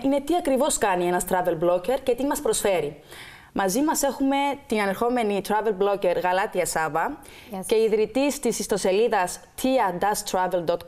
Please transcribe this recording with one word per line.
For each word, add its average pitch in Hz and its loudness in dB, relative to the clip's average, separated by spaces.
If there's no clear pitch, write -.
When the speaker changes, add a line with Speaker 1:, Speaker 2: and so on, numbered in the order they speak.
Speaker 1:
είναι 277 2
τι 320 0
ακριβώς 294 0
κάνει 180 2
ένας 175 0
travel 175 0
blogger 180 2
και 240 0
τι 269 -2
μας 285 -2
προσφέρει. 190 0
Μαζί 196 0
μας 311 0
έχουμε 277 0
την 214 0
ανερχόμενη 208 0
travel 208 0
blogger 196 2
Γαλάτια 185 0
Σάβα 160 -2
Speaker 2:
Γεια 214 -10
σας. 185 -10
Speaker 1:
και - 2
ιδρυτής 220 2
της 226 -2
ιστοσελίδας 196 0
tia 226 2
dash 196 -2
travel 180 0
dot 170 0